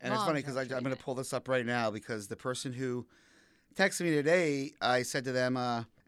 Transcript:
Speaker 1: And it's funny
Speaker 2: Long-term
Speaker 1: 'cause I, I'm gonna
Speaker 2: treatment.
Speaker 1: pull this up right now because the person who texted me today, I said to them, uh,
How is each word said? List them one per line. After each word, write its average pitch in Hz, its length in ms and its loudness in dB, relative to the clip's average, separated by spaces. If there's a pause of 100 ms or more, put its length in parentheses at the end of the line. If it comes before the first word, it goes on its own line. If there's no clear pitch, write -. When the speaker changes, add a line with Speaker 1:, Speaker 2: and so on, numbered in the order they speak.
Speaker 1:
And 123 120 -2
it's 208 120 2
funny 151 180 2
Speaker 2:
Long-term 139 120 -6
Speaker 1:
'cause - 20 -2
I, 131 60 -2
I'm 127 60 -6
gonna 127 120 -2
Speaker 2:
treatment. 127 200 -4
Speaker 1:
pull 135 140 -6
this 127 180 -6
up 127 160 -4
right 127 160 2
now 117 260 0
because 107 380 -6
the 110 80 -6
person 127 360 -4
who 123 340 -2 (720)
texted 190 260 2
me 170 80 2
today, 147 640 4 (100)
I 123 200 4
said 123 220 -2
to 131 80 -2
them, 127 240 2
uh, 120 280 -2 (240)